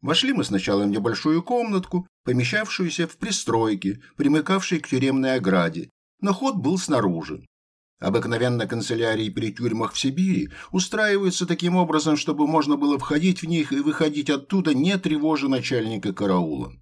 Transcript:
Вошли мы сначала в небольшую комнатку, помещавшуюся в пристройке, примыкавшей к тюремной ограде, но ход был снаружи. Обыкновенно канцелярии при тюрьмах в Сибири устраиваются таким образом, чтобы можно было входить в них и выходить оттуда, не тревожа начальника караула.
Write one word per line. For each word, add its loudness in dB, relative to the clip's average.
Вошли 0
мы 0
сначала 0
в 2
небольшую 0
комнатку, -2
помещавшуюся -2
в -16
пристройке, -2
примыкавшей 2
к -14
тюремной 2
ограде, 0
но 2
ход -2
был 0
снаружи. -2
Обыкновенно 0
канцелярии -2
при -4
тюрьмах -4
в -4
Сибири 0
устраиваются 0
таким 0
образом, 4
чтобы 0
можно 2
было 2
входить 0
в -8
них 0
и 0
выходить 0
оттуда, 0
не 2
тревожа 0
начальника -2
караула. 0